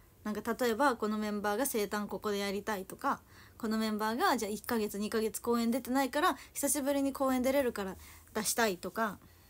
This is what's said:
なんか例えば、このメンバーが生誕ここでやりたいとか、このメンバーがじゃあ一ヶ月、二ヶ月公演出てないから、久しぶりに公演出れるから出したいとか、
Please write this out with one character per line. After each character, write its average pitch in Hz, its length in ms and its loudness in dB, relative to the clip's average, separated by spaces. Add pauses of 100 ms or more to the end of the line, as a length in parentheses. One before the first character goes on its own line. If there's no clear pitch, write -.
(220)
な 214 100 -4
ん - 20 -2
か 220 200 -2
例 240 180 2
え - 20 2
ば、 254 220 4
こ 220 120 -2
の 214 80 -2
メ 214 140 -2
ン 208 100 -4
バ 208 140 0
ー - 20 0
が 254 80 2
生 226 200 0
誕 208 220 -2
こ 196 120 -6
こ 214 120 -4
で 202 80 0
や 202 140 -2
り 196 100 -4
た 214 140 -2
い 185 80 -4
と - 100 -12
か、 262 260 -2 (360)
こ 226 120 -4
の 220 100 0
メ 220 100 0
ン 214 80 -2
バ 214 180 0
ー 247 40 -4
が 370 180 4
じ - 80 -2
ゃ 196 40 -2
あ - 20 -4
一 - 160 -8
ヶ 240 100 0
月、 208 220 -2
二 208 100 -2
ヶ 220 120 -2
月 220 200 -2
公 233 180 2
演 233 120 2
出 254 100 0
て 247 100 -6
な 269 140 2
い 262 60 -2
か 294 100 0
ら、 349 160 4 (160)
久 - 160 -2
し 277 140 0
ぶ 277 100 2
り 277 100 2
に 269 120 2
公 262 180 2
演 254 80 2
出 247 120 2
れ - 100 4
る 494 100 2
か 403 120 -4
ら - 120 -6 (380)
出 220 100 -2
し - 80 0
た 233 140 4
い 190 100 2
と 185 140 -8
か、 214 280 -2 (320)